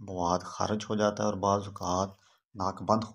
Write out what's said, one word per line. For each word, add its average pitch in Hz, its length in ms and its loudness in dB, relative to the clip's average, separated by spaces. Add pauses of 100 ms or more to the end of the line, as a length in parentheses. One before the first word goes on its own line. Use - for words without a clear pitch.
मवाद 90 440 0
खारिज 104 440 -2
हो 107 60 0
जाता 104 260 2
है 107 60 2
और 101 100 -2
बाज़ 101 300 2
औकात 95 480 -2 (380)
नाक 95 300 -4
बंद 110 200 4 (100)